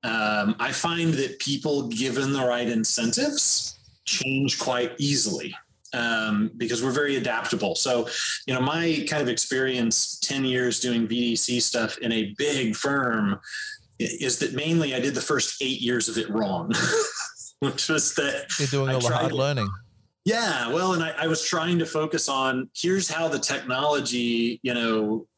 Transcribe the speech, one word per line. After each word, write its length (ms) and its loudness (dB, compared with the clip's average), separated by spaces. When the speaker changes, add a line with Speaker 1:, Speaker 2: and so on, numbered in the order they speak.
Speaker 1:
Um, 560 2
I 120 -2
find 440 0
that 240 -2
people, 480 -2
given 460 0
the 120 0
right 220 0
incentives, 1120 0
change 540 0
quite 400 0
easily, 560 0
um, 640 0
because 260 0
we're 80 0
very 240 2
adaptable. 580 0
So, 340 2
you 80 -2
know, 80 2
my 480 2
kind 140 0
of 60 0
experience, 920 0
ten 260 -2
years 340 2
doing 280 2
V 80 -2
D 40 2
C 240 0
stuff 400 0
in 120 -2
a 260 -2
big 380 0
firm, 640 0
i-, 200 -2
is 200 0
that 140 -2
mainly 400 2
I 60 0
did 160 0
the 60 -2
first 400 0
eight 200 -2
years 260 2
of 100 0
it 120 -2
wrong, 420 0
<laughs> 440 -12
which 280 -2
was 260 2
that 300 -2
Speaker 2:
You're 80 0
doing 220 2
Speaker 1:
I 60 2
Speaker 2:
all 40 2
the 80 2
Speaker 1:
tried 140 2
Speaker 2:
hard 100 0
Speaker 1:
to 60 -2
Speaker 2:
learning. 320 0
Speaker 1:
Yeah, 460 0
well, 220 2
and 100 0
I, 140 -4
I 100 0
was 160 0
trying 360 2
to 60 2
focus 420 0
on, 480 0
here's 340 0
how 180 0
the 120 0
technology, 1200 0
you 100 0
know 540 0